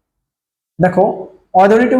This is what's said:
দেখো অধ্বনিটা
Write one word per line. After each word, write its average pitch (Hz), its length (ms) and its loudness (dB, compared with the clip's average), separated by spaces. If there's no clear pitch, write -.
দেখো 180 240 0
অধ্বনিটা 226 380 2